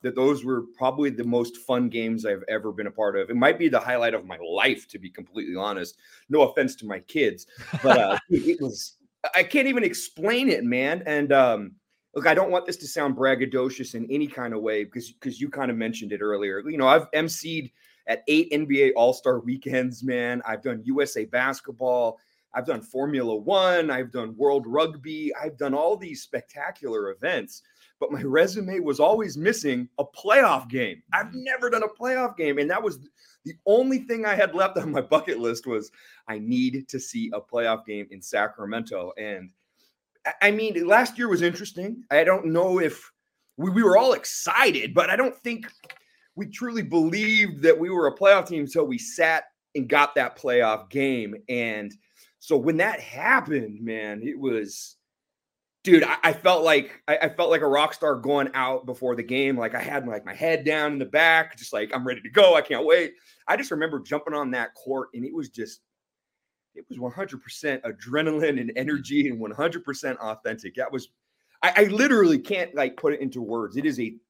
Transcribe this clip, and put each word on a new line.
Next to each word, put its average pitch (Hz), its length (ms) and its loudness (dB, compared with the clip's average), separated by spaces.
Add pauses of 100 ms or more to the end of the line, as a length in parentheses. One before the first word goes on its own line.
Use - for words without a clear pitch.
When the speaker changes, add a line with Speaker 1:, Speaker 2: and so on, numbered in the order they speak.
Speaker 1:
that 123 120 -6
those 135 300 2
were 123 200 -4 (120)
probably 139 340 0
the 120 140 -8
most 120 340 -2
fun 123 300 -2
games 113 380 -4
I've 98 220 -4
ever 107 240 -4
been 101 140 -8
a 95 60 -10
part 101 240 -2
of. 95 140 -2
It 120 60 -2
might 131 220 2
be 165 100 2
the 123 120 2
highlight 117 340 -2
of 92 120 -6
my 90 120 -14
life, 98 500 -2
to 104 100 -16
be 90 120 -16
completely 92 460 -10
honest. 95 400 -6 (320)
No 147 140 6
offense 131 340 2
to 113 100 -16
my 98 140 -8
kids, 120 460 -2 (360)
but, 135 140 6
uh, 101 280 2
Speaker 2:
<laughs> - 60 -6
Speaker 1:
dude, 143 160 2
it 170 140 0
was, - 360 -8 (380)
I 185 80 4
can't 262 260 2
even 247 160 0
explain 208 640 -2
it, 147 160 0
man. 135 420 -2
And, 147 260 2
um, 117 400 4 (420)
look, 143 140 -2
I 156 60 6
don't 180 180 2
want 180 140 0
this - 120 -6
to 147 80 -16
sound 143 300 -2
braggadocious 131 800 0
in 113 140 -8
any 147 180 -4
kind 120 260 -10
of 107 80 -6
way, 110 220 -2
because, 117 360 -14
'cause 120 200 -10
you 143 100 -6
kind 139 220 -4
of 113 40 -4
mentioned 113 360 -6
it 101 80 -6
earlier. 101 480 -4
You 156 100 -6
know, 131 100 4
I've 151 240 6
M 156 160 0
C'd 160 440 -8 (340)
at 113 220 -2
eight 156 240 4
N 151 140 0
B 139 180 4
A 131 80 6
All-Star 123 480 2
weekends, 127 640 -4
man. 123 420 -2
I've 110 160 -6
done 117 220 -6
U 135 180 0
S - 140 -4
A 110 80 -4
Basketball. 123 960 -2 (340)
I've 123 120 -4
done 127 160 -4
Formula 131 540 -4
One. 175 540 2
I've 127 220 -4
done 113 240 -8
World 139 300 2
Rugby. 156 680 -4
I've 151 240 -10
done 139 160 -2
all 165 220 0
these 175 260 -14
spectacular 117 880 -8
events, 127 520 -8 (380)
but 143 120 -4
my 127 100 -8
resume 180 580 0
was 143 200 -2
always 185 360 2
missing 147 520 -2 (100)
a 143 60 -2
playoff 190 640 2
game. 117 340 -4 (100)
I've 196 140 0
Speaker 2:
Mm-hmm. 254 180 -12
Speaker 1:
never 247 240 -4
done 226 140 0
a 220 60 -2
playoff 247 480 -4
game. 147 220 0
And 147 120 0
that 202 120 -2
was 170 180 -4 (440)
the 165 100 -12 (120)
only 254 340 4
thing 226 240 -6
I 208 120 0
had 180 180 2
left 190 240 2
on 165 140 -6
my 139 100 -2
bucket 151 380 0
list 117 260 -4
was, 110 240 -4 (380)
I 110 100 -8
need 127 500 0
to 131 120 -6
see 113 340 -8
a 104 60 -4
playoff 113 460 -2
game 104 240 -10
in 95 120 -20
Sacramento. 107 960 -4
And 98 320 -12 (760)
I, 160 60 -4 (160)
I - 40 6
mean, 208 340 -2
last 226 320 4
year 240 100 -4
was 175 140 0
interesting. 180 680 -4
I 151 140 6
don't 185 220 2
know 180 340 2
if 151 320 -4 (440)
we, 185 140 -4
we 202 120 2
were 190 160 8
all 254 160 6
excited, 151 800 0
but 165 160 4
I 190 60 0
don't 254 260 0
think 233 240 -8 (680)
we 202 100 -8
truly 233 360 -8
believed 170 800 0
that 160 160 8
we 175 120 -2
were 170 180 2
a 135 60 -2
playoff 196 340 6
team 165 120 -4
until 143 260 0
we 127 120 -4
sat 160 460 0 (300)
and 131 140 -4
got 143 280 4
that 127 220 0
playoff 113 520 2
game. 131 440 -2 (140)
And 110 460 -6 (460)
so - 160 0
when 147 220 2
that 190 220 0
happened, 143 800 -2
man, 110 420 -8
it 131 160 -8
was, 113 580 -6 (880)
dude, 170 200 8
I, 143 180 0
I 165 120 6
felt 180 300 4
like, 156 440 2
I, 151 140 4
I 160 80 2
felt 165 200 0
like 160 120 4
a 147 60 2
rock 147 260 2
star 147 220 0
going 135 380 0
out 131 320 -2
before 127 300 -4
the 117 60 -6
game. 131 360 -2
Like, 113 160 -4
I 120 80 -4
had, 139 240 -6
like, 110 200 -8
my 92 80 -12
head 156 300 -2
down 151 280 0
in 143 60 -6
the 135 80 -6
back, 160 500 2
just - 160 -16
like, 107 220 -4
"I'm 127 120 -4
ready 127 160 -6
to 117 80 -14
go. 190 240 10
I 151 80 6
can't 135 240 -2
wait." 160 280 4 (340)
I 180 80 2
just 269 160 -6
remember 151 280 -4
jumping 147 340 -6
on 143 180 -4
that 120 220 -6
court, 131 400 -8
and 120 100 -8
it 160 100 -10
was 151 140 -8
just, - 320 -12 (920)
it - 140 -20
was - 120 -16
one 123 120 -8
hundred 175 300 -10
percent 139 420 -6
adrenaline 147 760 -2
and 113 160 -6
energy 143 520 0
and 117 120 -6
one 107 120 -8
hundred 170 320 -4
percent 139 360 -6
authentic. 110 560 -8
That - 160 -4
was, 131 160 -8 (540)
I, 180 140 4
I 208 80 8
literally 208 540 6
can't, 180 360 -4
like, 135 220 -2
put 151 180 0
it 147 60 -8
into 131 220 -6
words. 107 340 -6
It 143 100 -2
is 135 140 -2
a 113 140 -4 (160)